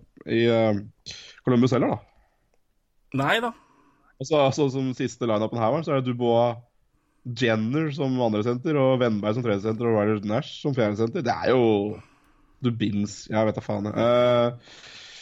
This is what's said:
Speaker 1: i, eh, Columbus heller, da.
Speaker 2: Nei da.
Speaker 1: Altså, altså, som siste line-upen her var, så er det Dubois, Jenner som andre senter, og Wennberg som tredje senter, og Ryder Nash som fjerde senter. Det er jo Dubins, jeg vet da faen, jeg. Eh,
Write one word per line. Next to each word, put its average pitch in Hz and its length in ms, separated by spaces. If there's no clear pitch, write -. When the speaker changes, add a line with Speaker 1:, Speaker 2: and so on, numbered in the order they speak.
Speaker 1:
i, 113 240
eh, 110 320
Columbus 123 240
heller, 156 240
da. - 40
Speaker 2:
Nei 147 260
da. 233 120
Speaker 1:
Altså, 147 220
altså, 135 280
som 131 220
siste 123 320
line-upen 110 380
her 110 80
var, 156 160
så 156 80
er 131 80
det 127 80
Dubois, 120 480
Jenner 120 640
som 135 220
andre 107 220
senter, 123 340
og 131 220
Wennberg 107 340
som 123 80
tredje 101 220
senter, 110 240
og 113 100
Ryder 104 300
Nash 120 340
som 147 100
fjerde 110 240
senter. 117 300
Det 98 80
er 82 160
jo 107 480
Dubins, 104 640
jeg 110 220
vet 104 80
da - 40
faen, 104 300
jeg. - 80
Eh, 120 540